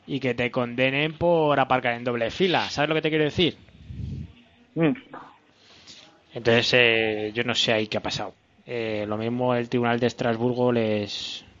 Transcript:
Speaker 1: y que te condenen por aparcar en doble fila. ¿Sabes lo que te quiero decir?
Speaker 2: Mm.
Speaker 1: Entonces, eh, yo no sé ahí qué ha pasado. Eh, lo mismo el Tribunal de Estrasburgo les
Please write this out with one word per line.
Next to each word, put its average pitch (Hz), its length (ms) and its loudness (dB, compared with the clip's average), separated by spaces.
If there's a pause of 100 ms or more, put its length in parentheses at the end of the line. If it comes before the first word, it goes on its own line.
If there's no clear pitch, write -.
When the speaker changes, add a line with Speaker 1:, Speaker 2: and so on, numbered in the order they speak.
Speaker 1:
y 143 120 -4
que 123 160 -2
te 120 160 -2
condenen 131 680 0
por 156 440 2
aparcar 127 340 2
en 120 100 -8
doble 117 280 -2
fila. 147 380 0
¿Sabes 147 180 0
lo 160 80 0
que 156 60 -2
te 156 80 0
quiero 151 140 2
decir? 147 320 0 (1160)
Speaker 2:
Mm. 156 180 2 (1400)
Speaker 1:
Entonces, 117 400 4
eh, 110 600 4
yo 117 100 -2
no 120 100 -2
sé - 180 2
ahí 110 140 2
qué 110 120 -4
ha 98 40 -6
pasado. 101 320 -6 (320)
Eh, 110 420 -4
lo 107 80 -4
mismo 123 380 0
el 120 160 -2
Tribunal 120 280 2
de 127 100 2
Estrasburgo 123 640 0
les 107 720 -2 (160)